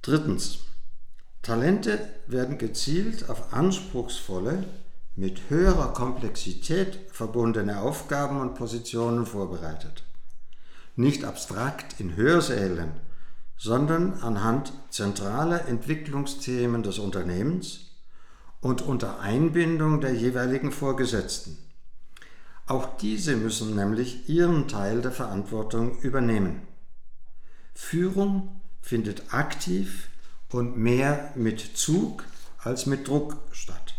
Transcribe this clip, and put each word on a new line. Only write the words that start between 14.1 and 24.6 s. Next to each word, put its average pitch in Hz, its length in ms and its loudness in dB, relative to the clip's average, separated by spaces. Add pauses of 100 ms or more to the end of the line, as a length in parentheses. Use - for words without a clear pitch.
anhand 113 520 2 (160)
zentraler 110 760 0
Entwicklungsthemen 131 1120 0
des 101 160 -2
Unternehmens 101 960 -2 (680)
und 127 220 0
unter 120 380 -2
Einbindung 156 800 2
der 131 140 2
jeweiligen 127 560 0
Vorgesetzten. 120 840 -2 (1080)
Auch - 320 0
diese 165 380 0
müssen 110 400 0
nämlich 107 540 0
ihren 170 380 6